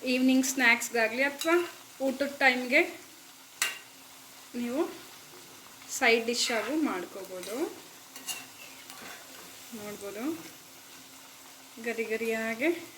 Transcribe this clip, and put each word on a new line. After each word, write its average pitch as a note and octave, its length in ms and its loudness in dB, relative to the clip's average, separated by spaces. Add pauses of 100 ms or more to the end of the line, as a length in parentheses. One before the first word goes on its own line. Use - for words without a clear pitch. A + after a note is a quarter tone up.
(140)
ಈವ್ನಿಂಗ್ C4 380 6
ಸ್ನ್ಯಾಕ್ಸ್‌ಗಾಗ್ಲಿ A#3+ 800 4
ಅಥವಾ E4 240 2 (520)
ಊಟದ C4+ 240 0 (120)
ಟೈಮ್‌ಗೆ B3+ 380 6 (1800)
ನೀವು A#3+ 200 -2 (1160)
ಸೈಡ್ A#3 320 6
ಡಿಶ್ A#3 180 2 (100)
ಆಗು A3 180 -2 (140)
ಮಾಡ್ಕೋಬೋದು. F#3 680 -8 (2250)
ನೋಡ್ಬೋದು, G3+ 440 -8 (1600)
ಗರಿ A3+ 260 -2
ಗರಿಯಾಗೆ A3+ 560 0 (280)